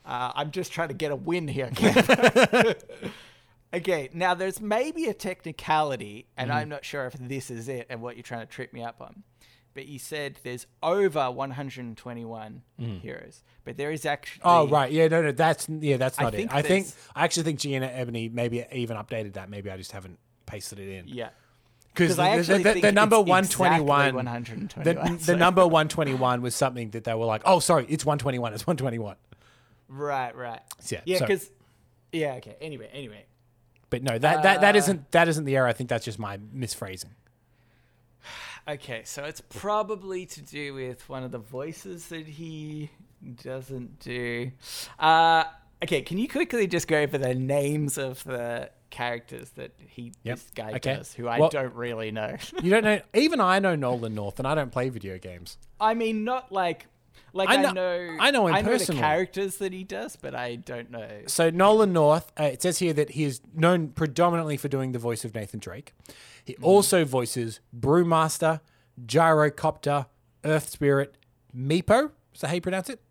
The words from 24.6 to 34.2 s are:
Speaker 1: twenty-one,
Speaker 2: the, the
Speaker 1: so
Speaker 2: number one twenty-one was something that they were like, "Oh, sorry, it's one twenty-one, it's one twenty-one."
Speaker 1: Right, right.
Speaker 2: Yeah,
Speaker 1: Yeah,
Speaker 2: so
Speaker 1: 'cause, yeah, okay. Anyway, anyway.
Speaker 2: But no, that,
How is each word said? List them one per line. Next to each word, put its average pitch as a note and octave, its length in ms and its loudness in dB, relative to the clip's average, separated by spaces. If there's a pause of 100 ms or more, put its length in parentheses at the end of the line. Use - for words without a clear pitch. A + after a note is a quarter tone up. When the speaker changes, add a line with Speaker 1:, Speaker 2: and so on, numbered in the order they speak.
Speaker 1:
twenty-one, E3 420 0
Speaker 2:
the, F3 60 -4
the D#3+ 60 -8
Speaker 1:
so F3 120 4
Speaker 2:
number F3+ 300 6
one D#3+ 220 4
twenty-one C3 540 0
was B2 120 -4
something B2 360 -2
that A2 140 -8
they A#2 100 -2
were A2+ 120 -2
like, G#2+ 180 0
"Oh, F3 160 6
sorry, D3+ 280 4
it's D3+ 180 -4
one D3 120 0
twenty-one, B2 360 -4
it's G#2+ 120 -8
one F3 120 0
twenty-one." A#2 380 -4 (720)
Speaker 1:
Right, C3+ 460 -6
right. A#2+ 260 -12 (280)
Speaker 2:
Yeah, F2 160 -8
Speaker 1:
Yeah, F3+ 140 0
Speaker 2:
so A#2+ 80 0
Speaker 1:
'cause, - 240 0 (640)
yeah, D3+ 240 -2
okay. A2+ 240 -18
Anyway, C#3 320 -12
anyway. A2+ 340 -16 (640)
Speaker 2:
But B2 120 -4
no, A#2 160 0
that, D#3 240 4